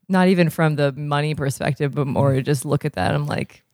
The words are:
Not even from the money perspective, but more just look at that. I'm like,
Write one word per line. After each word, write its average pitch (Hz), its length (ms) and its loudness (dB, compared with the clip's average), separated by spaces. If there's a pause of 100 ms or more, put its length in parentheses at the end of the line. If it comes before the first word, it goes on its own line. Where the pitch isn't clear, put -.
Not 185 200 2
even 175 240 4
from 156 240 0
the 143 160 0
money 147 420 -2
perspective, 139 640 -2
but 143 100 -2
more 135 360 2
just 135 240 -2
look 147 200 -2
at 151 80 -4
that. - 220 0
I'm 147 100 -2
like, - 380 -6 (100)